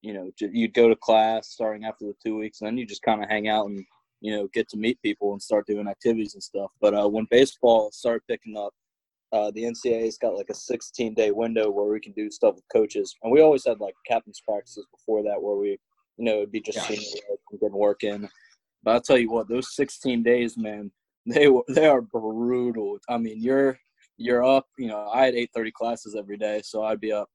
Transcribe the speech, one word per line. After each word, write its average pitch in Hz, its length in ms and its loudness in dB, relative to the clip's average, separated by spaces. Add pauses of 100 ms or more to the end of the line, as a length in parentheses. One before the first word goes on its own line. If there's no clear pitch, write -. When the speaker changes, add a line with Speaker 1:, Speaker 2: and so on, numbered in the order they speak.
Speaker 1:
you 107 100 -12
know, 95 260 -10
j-, 104 140 -6
you'd 113 220 -2
go 117 160 6
to 107 60 4
class 110 520 2
starting 107 380 -6
after 110 180 -10
the 101 180 -10
two 110 140 -4
weeks, 107 240 -10
and 107 80 -6
then 113 80 -4
you 127 80 -6
just - 180 -14
kinda 107 240 0
hang 107 220 -2
out 107 200 0
and, 98 140 -10 (380)
you 107 160 -6
know, 101 120 -4
get 110 200 -4
to - 80 -14
meet 113 240 -2
people 104 320 -4
and 101 80 -10
start 104 260 -2
doing 104 220 -4
activities 110 460 -2
and 98 80 -18
stuff. 98 360 -8
But, 104 140 4
uh, 104 160 2
when 110 220 -2
baseball 120 600 4
started 117 380 -4
picking 113 260 -8
up, 104 200 -8 (560)
uh, 104 200 0
the 110 160 -6
N 117 80 -4
C 120 180 -2
A 113 120 2
A's 110 120 -4
got, 110 180 -2
like, 98 140 -8
a 104 60 -8
sixteen-day 113 800 -2
window 113 380 0
where 101 220 0
we 107 80 -2
can 104 120 -18
do 107 180 -6
stuff 104 240 2
with 95 180 -20
coaches. 104 500 0
And 113 80 -4
we 147 120 8
always 151 240 6
had, 113 120 0
like, 101 160 -8 (120)
captain's 113 340 -4
practices 101 500 -8
before 107 340 -2
that 101 180 -4
where 101 140 -2
we, 101 220 -2 (380)
you 113 80 -8
know, 107 140 0
it'd 104 120 -4
be 107 120 -6
just 110 160 -8
Speaker 2:
Yeah. 107 180 -4
Speaker 1:
senior 104 320 -12
work 101 120 -8 (100)
and 104 100 -16
getting 101 160 -2
work 104 280 0
in. 104 260 -6 (520)
But 110 100 2
I'll 120 100 4
tell 131 160 6
you 117 120 2
what, 113 160 -2
those 120 300 -6
sixteen 127 460 -2
days, 120 340 2
man, 107 360 -8 (340)
they 143 220 6
were, 127 200 8
they 151 180 4
are 139 140 6
brutal. 113 1040 -4
I 120 120 -2
mean, 110 240 -6
you're, 131 360 2 (380)
you're 120 260 0
up, 135 240 4 (120)
you 123 100 -6
know, 107 220 -6
I 127 160 4
had 123 80 2
eight 120 200 -2
thirty 113 180 -4
classes 113 440 -8
every 101 220 -10
day, 107 260 -4
so 107 180 -6
I'd 110 160 -2
be 110 140 -4
up 104 220 -4